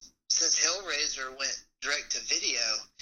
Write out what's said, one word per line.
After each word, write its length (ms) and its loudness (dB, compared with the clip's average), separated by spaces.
since 360 4
Hellraiser 720 -2
went 240 -4
direct 320 -2
to 80 -2
video 400 0